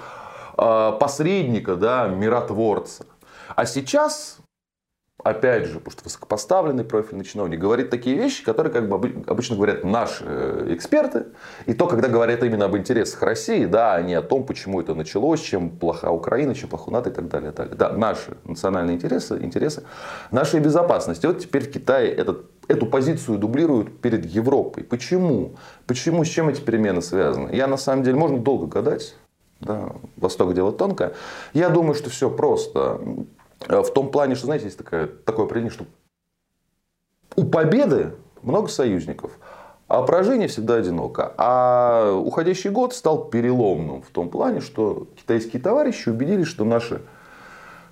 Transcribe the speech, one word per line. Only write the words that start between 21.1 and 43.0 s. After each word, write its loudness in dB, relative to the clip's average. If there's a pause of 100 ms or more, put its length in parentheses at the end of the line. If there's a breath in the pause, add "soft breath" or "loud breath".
Вот 2
теперь -4
в -16
Китае 2
этот, -2 (200)
эту 2
позицию 0
дублируют 0
перед 0
Европой. 0
Почему? 0 (320 loud breath)
Почему? 0
С -4
чем 0
эти -2
перемены 0
связаны? 0
Я, 2
на 0
самом 0
деле, 4
можно 2
долго 0
гадать. -2 (460)
Да, -6 (240)
Восток 2
дело 2
тонкое. 0 (400 loud breath)
Я 4
думаю, 4
что -4
все 0
просто. 0 (720)
Э, 6
в -2
том 2
плане, 2
что, -6
знаете, -2
есть -10
такая, -4
такое -2
определение, -2
что -12 (1500)
у 4
победы 4 (300)
много 0
союзников, -2 (560 loud breath)
а 4
поражение 4
всегда 0
одиноко. -2
А 4
уходящий 0
год 0
стал 0